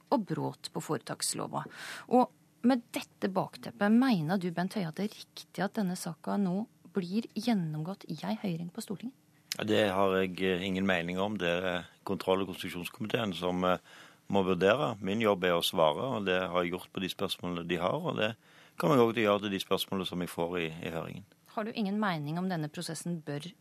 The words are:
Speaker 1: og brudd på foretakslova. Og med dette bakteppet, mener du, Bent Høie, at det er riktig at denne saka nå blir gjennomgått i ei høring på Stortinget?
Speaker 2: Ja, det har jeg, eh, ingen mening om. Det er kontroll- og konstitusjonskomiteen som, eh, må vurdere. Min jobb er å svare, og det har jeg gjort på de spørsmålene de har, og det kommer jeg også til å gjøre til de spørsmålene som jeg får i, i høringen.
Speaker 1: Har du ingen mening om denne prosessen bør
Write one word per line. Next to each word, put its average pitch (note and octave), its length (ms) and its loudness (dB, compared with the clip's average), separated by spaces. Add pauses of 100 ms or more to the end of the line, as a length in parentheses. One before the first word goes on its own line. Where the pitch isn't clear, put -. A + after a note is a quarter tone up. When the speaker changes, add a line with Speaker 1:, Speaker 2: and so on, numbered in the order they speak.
Speaker 1:
og A3+ 160 2
brudd C#3+ 460 -4
på - 80 -8
foretakslova. - 880 -4 (400)
Og B3 220 6 (320)
med A#3+ 200 6 (100)
dette - 400 -4
bakteppet, - 580 -2
mener G#3+ 480 6
du, F3+ 140 -2
Bent F3 240 -2
Høie, F3+ 140 -2
at D#3 80 -10
det G3 80 -2
er G#3+ 100 -8
riktig - 480 -8
at G3+ 140 -4
denne F#3 180 0
saka F#3 400 -6
nå G3+ 300 0 (260)
blir G3 400 -2
gjennomgått F3 800 -2
i D#3+ 60 -8 (100)
ei G#3 140 -2
høring E3+ 340 -4
på A3 80 -10
Stortinget? A3 300 -10 (420)
Speaker 2:
Ja, - 80 -4
det G#2+ 200 4 (120)
har F#2+ 220 4
jeg, F#2 240 0
eh, F#2 260 2
ingen F#2+ 180 0
mening F2+ 380 0
om. G#2+ 140 -2
Det F2+ 100 -2
er F2 380 0 (180)
kontroll- F#2+ 380 0
og F#2 80 -4
konstitusjonskomiteen F#2 840 -4
som, F2+ 300 0
eh, F2+ 140 4 (520)
må G2 140 4
vurdere. G2+ 560 4
Min G#2 220 -2
jobb G2+ 240 4
er F2+ 100 4
å E2 80 2
svare, E2 400 2 (140)
og G#2 80 -4
det F#2 240 0
har F2 120 0
jeg F2 120 -2
gjort - 180 -8
på - 80 -10
de F#2 80 -2
spørsmålene F2 580 -6
de F2 120 0
har, F2+ 160 0
og D3 240 -4
det A2 180 -2 (420)
kommer D#3+ 200 4
jeg A#2+ 80 8
også A2+ 100 2
til A#2 80 2
å G#2 60 6
gjøre G2+ 120 4
til G#2 100 -2
de F#2+ 80 0
spørsmålene F#2+ 480 -2
som F2 120 -6
jeg F2 100 -4
får E2+ 300 -2
i, E2+ 60 0 (180)
i - 80 -6
høringen. E2 320 -8 (320)
Speaker 1:
Har A3 80 -4
du G#3+ 80 -8
ingen G3+ 260 -2
mening E3 400 -2
om F#3 120 -2
denne D#3+ 180 -2
prosessen E3 560 -6
bør D3 380 -8